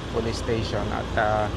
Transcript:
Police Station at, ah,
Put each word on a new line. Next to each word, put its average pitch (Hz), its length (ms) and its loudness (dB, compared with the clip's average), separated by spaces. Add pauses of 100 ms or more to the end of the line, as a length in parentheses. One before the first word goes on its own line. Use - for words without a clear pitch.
(160)
Police 113 240 0
Station 110 480 0
at, 110 220 -2 (100)
ah, 107 240 4 (120)